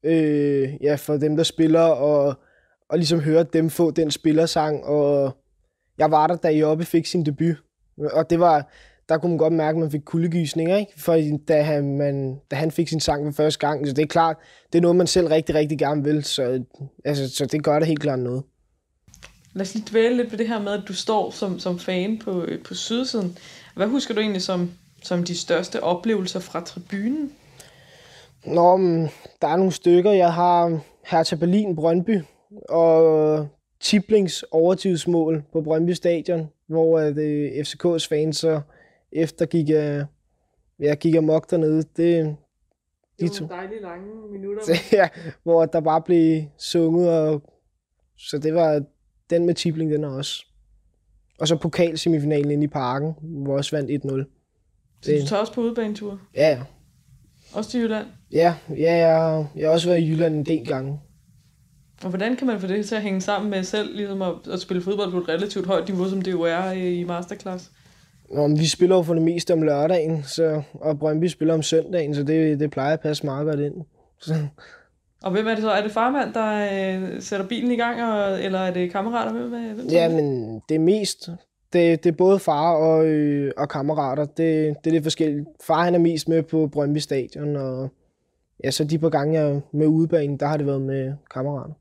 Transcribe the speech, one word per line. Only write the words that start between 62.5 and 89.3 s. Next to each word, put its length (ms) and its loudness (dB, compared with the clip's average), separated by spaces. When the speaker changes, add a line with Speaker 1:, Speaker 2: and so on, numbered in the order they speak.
Speaker 2:
få 60 -6
det 200 -2
til 80 -6
at 80 -4
hænge 180 -2
sammen 300 -2
med 140 -2
selv 320 -6
ligesom 260 -6
at, 120 -4
at 80 -4
spille 220 -4
fodbold 280 -2
på 80 -2
et 100 -4
relativt 380 -4
højt 220 0
niveau, 200 -2
som 140 -4
det 100 -4
jo 100 -2
er, 300 -2
øh, 260 -4
i 60 -4
Masterclass? 640 -10
Speaker 1:
Nå, 160 0
men 120 2
vi 80 2
spiller 300 4
jo 60 4
for 120 0
det 80 2
meste 300 0
om 100 2
lørdagen, 600 0
så, 400 -2
og 240 -2
Brøndby 260 0
spiller 300 0
om 80 0
søndagen, 520 0
så 80 -2
det, 380 2
det 100 0
plejer 220 -2
at 80 -2
passe 260 -4
meget 200 -4
godt 140 -2
ind. 140 -4
Så. 160 -4
Speaker 2:
Og 80 -4
hvem 160 0
er 80 0
det 80 -4
så? 80 0
Er 120 2
det 100 -4
farmand, 420 0
der, 340 -2
øh, 80 -10
sætter 240 -6
bilen 240 -4
i 60 0
gang, 260 -2
og, 420 -2
eller 140 -2
er 140 -2
det 200 -2
kammerater? 400 -4
Hvem, 160 -6
hvem, 260 -10
hvem 120 -10
Speaker 1:
Ja, 180 4
Speaker 2:
er 40 2
det? 80 0
Speaker 1:
men 520 -4
det 60 0
er 40 2
mest, 520 0
det, 320 4
det 60 4
er 60 -4
både 220 4
far 340 0
og, 340 4
øh, 500 0
og 120 -2
kammerater. 560 -2
Det, 120 -10
det 20 0
er 40 2
lidt 140 2
forskelligt. 440 -2
Far, 220 0
han 100 2
er 40 4
mest 300 2
med 140 2
på 240 0
Brøndby 320 -2
Stadion, 580 -4
og 320 -6
ja, 60 0
så 140 -2
de 140 0
par 100 0
gange, 320 0